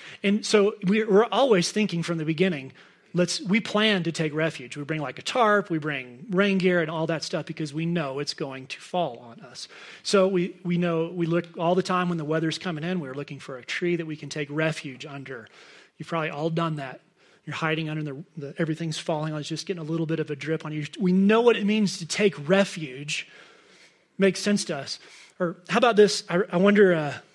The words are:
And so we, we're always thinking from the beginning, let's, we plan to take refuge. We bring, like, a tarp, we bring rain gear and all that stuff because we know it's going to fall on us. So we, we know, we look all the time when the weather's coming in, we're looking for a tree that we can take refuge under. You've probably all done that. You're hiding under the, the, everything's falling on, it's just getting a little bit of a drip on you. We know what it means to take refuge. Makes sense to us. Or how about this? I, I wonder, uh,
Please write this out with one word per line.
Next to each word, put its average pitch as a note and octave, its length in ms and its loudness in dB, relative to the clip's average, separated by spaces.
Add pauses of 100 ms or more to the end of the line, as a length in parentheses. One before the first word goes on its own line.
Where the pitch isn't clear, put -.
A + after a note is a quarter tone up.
(220)
And G3+ 240 2
so G#3 380 4
we, G#3+ 180 2
we're G#3+ 220 6
always A3 480 4
thinking F3+ 320 0
from E3+ 140 -2
the D#3 60 -4
beginning, D#3 480 0 (400)
let's, F3 280 0
we A3 180 2
plan G#3 460 0
to E3 80 -2
take D#3 200 -4
refuge. D3 440 -4
We D3 80 -8
bring, D#3 160 -4
like, C3+ 180 -8
a - 40 -14
tarp, G#3 460 2
we E3 100 0
bring C3+ 520 -8
rain F#3+ 280 2
gear F3+ 220 4
and D3+ 80 0
all D#3+ 200 -2
that D#3+ 160 -2
stuff D#3 220 -4
because D3+ 280 -8
we D#3+ 100 -4
know D3 360 -2
it's - 140 -6
going C3 340 -10
to - 120 -12
fall D3 380 -4
on A#2 220 -18
us. - 260 -18 (380)
So F#3+ 240 4
we, F#3 340 0
we F3 160 0
know, E3+ 340 0
we F3 140 -2
look E3+ 200 0 (120)
all F3 160 2
the F3+ 80 2
time F3+ 260 0
when E3+ 100 0
the D3+ 60 -6
weather's D#3 320 0
coming D#3+ 280 -6
in, F3+ 160 -2
we're C3 140 -8
looking C#3 260 -10
for C3 180 -12
a A#2+ 60 -18
tree F3 320 -2
that E3 100 -4
we D#3 80 -8
can D3 140 -12
take D3 200 -6
refuge D3 580 -4
under. C3+ 420 -14 (500)
You've D#3 80 -12
probably D#3+ 240 -2
all D#3 200 -2
done E3 260 0
that. C3+ 240 -10 (440)
You're D3 120 -10
hiding D#3+ 320 -2
under D#3 160 -4
the, C#3+ 200 -8 (120)
the, C#3 200 -12
everything's D#3 420 -2
falling D#3 340 -2
on, D3+ 80 -4
it's C#3+ 80 -8
just D#3 180 -8
getting F3 160 -6
a - 20 -8
little D#3+ 220 -2
bit D#3+ 140 -2
of D3+ 100 -4
a C#3+ 60 -6
drip D3+ 280 -4
on D3+ 60 -8
you. D3+ 160 -6 (140)
We F3+ 100 4
know G3 300 6
what A#3 160 6
it G#3 100 0
means G#3+ 320 2
to E3 80 -10
take D#3 420 0
refuge. D#3 800 0 (880)
Makes F#3+ 220 4
sense G#3 280 0
to D#3+ 100 -4
us. C3+ 240 -10 (400)
Or E3 160 -2 (120)
how F#3+ 100 2
about A#3 180 4
this? G#3 320 6
I, F3 140 2 (100)
I F3 60 2
wonder, G3+ 360 8
uh, D3 200 -2 (200)